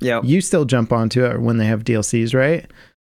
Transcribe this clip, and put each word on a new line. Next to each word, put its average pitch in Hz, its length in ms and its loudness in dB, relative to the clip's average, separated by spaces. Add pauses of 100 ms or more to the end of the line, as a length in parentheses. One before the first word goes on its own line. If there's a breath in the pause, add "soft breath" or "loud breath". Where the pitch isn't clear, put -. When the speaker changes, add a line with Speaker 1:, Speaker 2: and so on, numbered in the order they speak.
Speaker 1:
Yep. 120 240 -2
Speaker 2:
you 147 160 2
still 170 240 0
jump 120 280 0
onto 117 320 0
it 120 160 0
when 117 180 0
they 110 80 2
have 110 180 -2
D 113 100 0
L 107 80 0
Cs, 113 320 -2
right? 139 320 0 (500 soft breath)